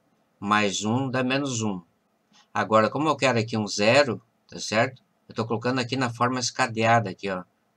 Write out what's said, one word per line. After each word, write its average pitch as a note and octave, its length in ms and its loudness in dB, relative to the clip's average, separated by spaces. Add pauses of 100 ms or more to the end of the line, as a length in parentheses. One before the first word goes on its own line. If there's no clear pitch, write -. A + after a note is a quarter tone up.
(400)
mais G2+ 440 0
um B2 260 0
dá B2+ 140 -2
menos C3 380 -2
um. G2+ 200 -2 (680)
Agora, G#2+ 380 2
como C#3+ 180 -2
eu D3 80 2
quero B2 220 2
aqui A#2 180 -2
um G#2+ 120 0
zero, A2+ 520 2 (280)
tá - 120 -14
certo? B2 440 -2 (260)
Eu - 60 -14
tô A2 100 -2
colocando B2 340 -2
aqui A#2+ 160 -4
na B2+ 160 -2
forma B2 280 -2
escadeada, A2+ 720 0
aqui, G2 180 -8
ó, F#2 140 -6 (340)